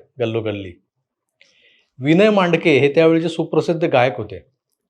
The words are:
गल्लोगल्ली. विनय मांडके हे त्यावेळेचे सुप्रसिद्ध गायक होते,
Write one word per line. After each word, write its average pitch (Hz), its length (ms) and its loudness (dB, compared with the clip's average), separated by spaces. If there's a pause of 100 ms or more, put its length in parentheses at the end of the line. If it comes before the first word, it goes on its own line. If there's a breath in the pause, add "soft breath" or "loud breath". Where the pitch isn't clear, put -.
(200)
गल्लोगल्ली. 107 520 -6 (1300 soft breath)
विनय 165 300 2
मांडके 175 480 2
हे 143 120 2
त्यावेळेचे 165 400 2
सुप्रसिद्ध 160 560 -4
गायक 131 320 0
होते, 95 280 -14 (440)